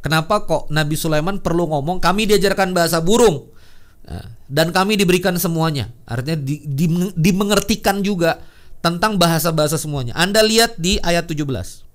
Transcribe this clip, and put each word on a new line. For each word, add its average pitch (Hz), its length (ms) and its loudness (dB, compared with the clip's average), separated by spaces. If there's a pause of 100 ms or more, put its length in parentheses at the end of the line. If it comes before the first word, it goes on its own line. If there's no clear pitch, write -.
Kenapa 160 400 0
kok - 240 -2
Nabi 151 320 0
Sulaiman 165 400 -2
perlu 165 320 0
ngomong, 156 320 -2
"Kami 196 240 2
diajarkan 190 480 2
bahasa 170 240 2
burung, 190 480 2 (560)
nah, - 320 -12 (160)
dan 165 240 0
kami 196 240 2
diberikan 180 400 2
semuanya." 160 480 -2 (160)
Artinya 127 320 -4
di, 147 320 -6
di, 151 240 0 (240)
dimengertikan 202 880 0
juga 175 400 0 (400)
tentang 175 320 0
bahasa-bahasa 160 640 2
semuanya. 139 400 -6
Anda 202 240 4
lihat 220 320 2
di 175 240 0
ayat 170 320 0
tujuh 151 160 -4
belas. 110 480 -8